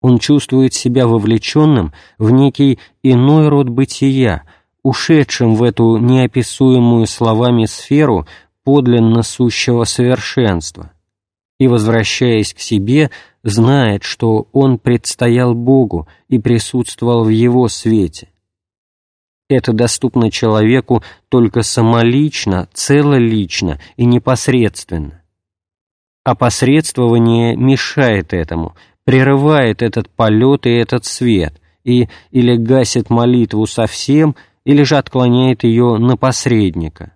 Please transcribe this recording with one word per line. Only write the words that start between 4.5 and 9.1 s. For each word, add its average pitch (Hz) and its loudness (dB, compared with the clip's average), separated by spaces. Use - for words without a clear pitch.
ушедшим 127 0
в 113 0
эту 113 2
неописуемую 120 2
словами 117 0
сферу 131 -2
подлинно 117 2